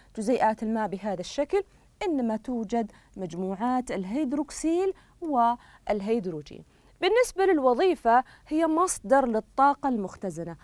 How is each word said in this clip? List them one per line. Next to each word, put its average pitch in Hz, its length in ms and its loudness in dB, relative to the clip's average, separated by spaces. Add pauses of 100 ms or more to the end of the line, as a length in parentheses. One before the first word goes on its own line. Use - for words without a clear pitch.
(160)
جزيئات 220 460 0
الماء 220 260 -2
بهذا 190 320 -6
الشكل، 294 420 -2 (440)
إنما 247 300 0
توجد 226 560 -4 (240)
مجموعات 190 760 -4
الهيدروكسيل 294 1000 -2 (280)
والهيدروجين. 226 1400 -2 (360)
بالنسبة 392 440 2
للوظيفة، 262 800 4 (240)
هي 320 180 2
مصدر 311 600 2
للطاقة 269 640 0
المختزنة، 175 760 -6